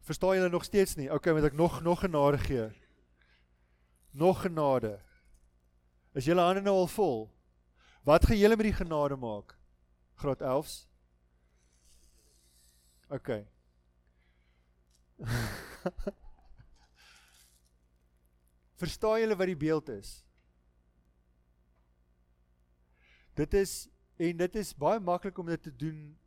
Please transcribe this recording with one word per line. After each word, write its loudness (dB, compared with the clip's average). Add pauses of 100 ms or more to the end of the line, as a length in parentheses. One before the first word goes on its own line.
Verstaan 0
julle 2
nog -2
steeds 2
nie? -6
Okay, 2
moet 2
ek -12
nog, 0
nog 2
genade 2
gee? -2 (1500)
Nog 2
genade. 0 (1200)
Is -4
julle 4
hande 4
nou 2
al 2
vol? -2 (760)
Wat 8
gaan 4
julle 6
met 0
die -4
genade -2
maak? -8 (640)
Graad -4
elfs? -4 (2250)
Okay. -6 (1700)
<laughs> -12 (3500)
Verstaan 0
julle 0
wat 0
die -6
beeld -2
is? -16 (3000)
Dit -2
is, 0 (280)
en -2
dit -2
is -6
baie 0
maklik -4
om -8
dit -6
te -16
doen -10